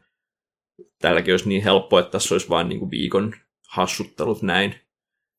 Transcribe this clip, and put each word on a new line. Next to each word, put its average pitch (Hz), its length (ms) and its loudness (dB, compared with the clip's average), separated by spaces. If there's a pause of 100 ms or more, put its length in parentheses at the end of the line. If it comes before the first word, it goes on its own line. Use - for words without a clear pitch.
(1000)
tälläkin 85 320 2
olisi 92 160 0
niin 98 140 0
helppo, 98 360 4
että 87 120 -2
tässä - 240 -2
olisi - 140 -2
vaan 85 200 0
niinku - 220 -6
viikon 101 420 -2 (360)
hassuttelut - 720 -4
näin. 98 340 -2 (640)